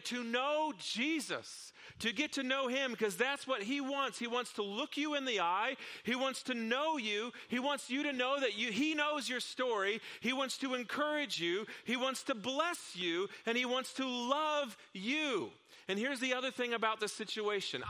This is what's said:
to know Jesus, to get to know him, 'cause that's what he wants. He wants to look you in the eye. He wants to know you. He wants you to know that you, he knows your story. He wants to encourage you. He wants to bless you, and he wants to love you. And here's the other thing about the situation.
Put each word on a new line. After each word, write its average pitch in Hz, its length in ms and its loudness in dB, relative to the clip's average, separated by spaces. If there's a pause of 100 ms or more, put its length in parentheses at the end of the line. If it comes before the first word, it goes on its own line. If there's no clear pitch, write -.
to 247 180 -2
know 285 560 2
Jesus, 226 920 -2 (280)
to 226 120 0
get 294 220 -2
to 277 80 0
know 262 260 2
him, 254 280 0
'cause 208 200 2
that's 262 300 0
what 262 160 0
he 254 180 0
wants. 269 380 0
He 240 80 -4
wants 240 280 -2
to 214 100 -2
look 214 340 -2
you 302 160 2
in 277 120 0
the 220 160 2
eye. 226 360 2 (240)
He 233 140 0
wants 262 280 0
to 254 120 0
know 262 420 2
you. 214 340 0 (160)
He 240 120 0
wants 277 320 0
you 247 100 2
to 294 100 2
know 262 280 2
that 233 160 2
you, 233 160 0
he 302 240 2
knows 294 340 2
your 247 100 -2
story. 220 600 2 (180)
He 240 140 0
wants 262 260 0
to 269 140 0
encourage 262 640 0
you. 175 280 0 (160)
He 233 120 0
wants 254 280 0
to 277 100 0
bless 269 640 -2
you, 180 340 0 (160)
and 233 100 2
he 254 100 2
wants 254 280 0
to 269 120 -2
love 269 680 0 (180)
you. 220 580 0 (360)
And 196 120 0
here's 254 200 0
the 254 140 0
other 254 160 0
thing 240 240 -2
about 220 260 2
the 208 80 0
situation. 208 840 -2